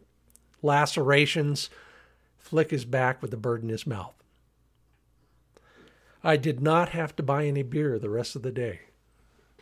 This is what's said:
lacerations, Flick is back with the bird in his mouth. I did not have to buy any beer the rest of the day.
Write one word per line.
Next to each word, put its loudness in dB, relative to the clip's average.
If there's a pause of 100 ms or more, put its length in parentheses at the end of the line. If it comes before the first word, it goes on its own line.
(600)
lacerations, 2 (680)
Flick 0
is -2
back 0
with -8
the -8
bird -2
in -6
his -6
mouth. -8 (2000)
I 4
did -2
not 4
have -6
to -4
buy 0
any -2
beer -2
the -6
rest -4
of -10
the -6
day. -6 (800)